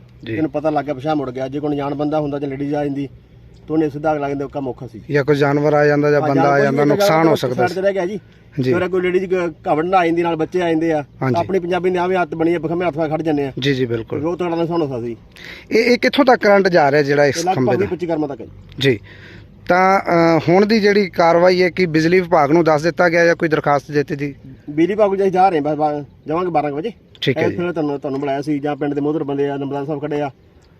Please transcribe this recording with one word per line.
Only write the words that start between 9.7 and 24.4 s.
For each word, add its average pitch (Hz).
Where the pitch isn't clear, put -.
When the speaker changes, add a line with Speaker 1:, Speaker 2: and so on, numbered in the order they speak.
Speaker 2:
ਵੱਢਣ 170
ਆ 180
ਜਾਂਦੀ, 170
ਨਾਲ 170
ਬੱਚੇ 160
ਆ 175
ਜਾਂਦੇ 165
ਆ। 151
Speaker 1:
ਹਾਂਜੀ। 131
Speaker 2:
ਆਪਣੀ 185
ਪੰਜਾਬੀ 175
ਨੇ 180
ਆਵੇਂ 185
ਹੱਥ 165
ਬਣੀ 160
ਆ, 170
ਖੰਭੇ 170
ਹੱਥ 151
ਨਾਲ 156
ਖੜ 156
ਜਾਂਦੇ 151
ਆ। 131
Speaker 1:
ਜੀ, 139
ਜੀ, 127
ਬਿਲਕੁਲ। 117
Speaker 2:
ਉਹ 170
ਤਗੜਾ 170
ਨੁਕਸਾਨ 165
ਹੋ 151
ਸਕਦਾ 127
ਸੀ। 117
Speaker 1:
ਇਹ, 226
ਇਹ 247
ਕਿੱਥੋਂ 254
ਤੱਕ 247
ਕਰੰਟ 202
ਜਾ 165
ਰਿਹਾ 147
ਜਿਹੜਾ 143
ਇਸ 139
Speaker 2:
ਇਹ 160
ਲਗਭਗ 180
Speaker 1:
ਖੰਭੇ 131
ਦਾ? 123
Speaker 2:
ਵੀਹ 196
ਪੱਚੀ 170
ਕਰਮਾਂ 151
ਤੱਕ 127
ਹੈ 101
ਜੀ। -
Speaker 1:
ਜੀ। 127
ਤਾਂ, 190
ਅ, 165
ਹੁਣ 190
ਦੀ 220
ਜਿਹੜੀ 202
ਕਾਰਵਾਈ 175
ਹੈ, 180
ਕੀ 185
ਬਿਜਲੀ 160
ਵਿਭਾਗ 165
ਨੂੰ 170
ਦੱਸ 151
ਦਿੱਤਾ 175
ਗਿਆ 170
ਜਾਂ 170
ਕੋਈ 170
ਦਰਖਾਸਤ 147
ਦੇ -
ਦਿੱਤੀ 147
ਦੀ? 139